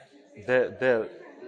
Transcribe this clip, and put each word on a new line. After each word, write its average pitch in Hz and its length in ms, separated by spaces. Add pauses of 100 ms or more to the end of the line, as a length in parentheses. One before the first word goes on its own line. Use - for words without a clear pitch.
(480)
де, 123 220
де, 120 400 (380)